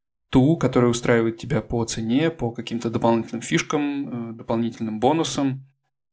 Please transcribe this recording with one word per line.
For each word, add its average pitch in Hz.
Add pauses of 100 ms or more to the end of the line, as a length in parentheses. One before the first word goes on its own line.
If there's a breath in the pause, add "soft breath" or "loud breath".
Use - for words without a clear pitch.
(300)
ту, 139
которая 127
устраивает 117
тебя 117
по 117
цене, 117
по 120
каким-то 117
дополнительным 113
фишкам, 143
э, -
дополнительным 113
бонусам, 139 (480)